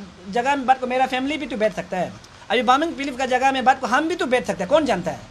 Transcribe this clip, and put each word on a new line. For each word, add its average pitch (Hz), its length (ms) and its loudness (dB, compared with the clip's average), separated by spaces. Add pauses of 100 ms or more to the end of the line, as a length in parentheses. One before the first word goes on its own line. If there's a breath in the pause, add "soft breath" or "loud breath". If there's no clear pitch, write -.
(300)
जगह 240 260 0
में 269 100 -4
बात 254 140 4
को, 254 80 -4
मेरा 254 180 2
family 262 320 -2
भी 285 80 -6
तो 240 120 -6
बैठ 208 180 0
सकता - 220 -6
है। - 380 -8 (140)
अभी 233 120 2
बामंग 269 320 2
पिलीप 269 240 -8
का 262 80 -2
जगह 254 260 2
में 262 120 -2
बात 262 180 4
को 247 60 -4
हम 277 200 2
भी 349 80 -2
तो 349 100 -2
बैठ 247 200 0
सकते 190 180 -4
हैं, 180 60 -6
कौन 302 160 4
जानता 175 260 -2
है? 127 80 -10 (120)